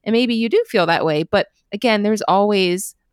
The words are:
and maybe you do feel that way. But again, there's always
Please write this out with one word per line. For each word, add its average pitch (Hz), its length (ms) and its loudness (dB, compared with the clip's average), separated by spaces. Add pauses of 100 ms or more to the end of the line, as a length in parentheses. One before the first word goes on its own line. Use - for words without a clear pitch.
and 208 80 -4
maybe 240 240 0
you 226 140 -2
do 403 180 2
feel 185 200 0
that 165 180 0
way. 156 180 0
But 190 240 -2 (240)
again, 208 320 0
there's 208 200 -2
always 190 680 0 (180)